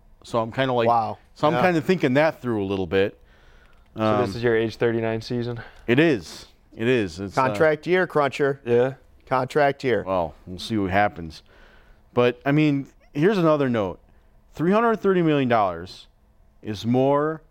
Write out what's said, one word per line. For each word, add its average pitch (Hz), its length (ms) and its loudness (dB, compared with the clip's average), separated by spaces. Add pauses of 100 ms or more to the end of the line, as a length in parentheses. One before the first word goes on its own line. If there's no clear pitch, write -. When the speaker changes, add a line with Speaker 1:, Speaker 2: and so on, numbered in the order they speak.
(260)
Speaker 1:
So 120 160 -4
I'm 113 100 -6
kinda 131 220 -2
like, 117 160 2
Speaker 2:
Wow. 110 280 -2 (160)
Speaker 1:
so - 140 -2
I'm 151 60 2
Speaker 2:
Yeah. 123 80 0
Speaker 1:
kinda 175 180 2
thinking 151 360 0
that 151 260 2
through 113 200 -4
a 95 60 -4
little 95 200 -2
bit. 98 300 0 (800)
Speaker 3:
So 110 220 0
this 98 140 0
Speaker 1:
Um, 90 40 -10
Speaker 3:
is 117 80 -6
your 117 140 2
age 110 180 -2
thirty-nine 113 460 -2
season? 120 400 -8 (260)
Speaker 1:
It 120 120 4
is. 156 480 0 (280)
It 113 140 -2
is. 98 320 0
It's, 98 160 -6
uh, 135 100 2
Speaker 2:
Contract 156 400 0
year, 180 180 2
Cruncher. 139 600 -2
Speaker 3:
Yeah. 120 300 2 (300)
Speaker 2:
Contract 139 600 0
year. 104 200 0
Speaker 1:
Well, 87 300 -2 (100)
we'll 92 140 -14
see 110 180 -4
what 95 140 0
happens. 90 520 -2 (720)
But, 123 320 2
I 139 60 0
mean, 143 360 0 (260)
here's 190 240 2
another 151 320 2
note. 104 300 -2 (540)
Three 170 200 0
hundred 226 240 2
thirty 190 260 0
million 143 260 2
dollars 92 580 -2 (540)
is 104 240 -10
more 143 640 0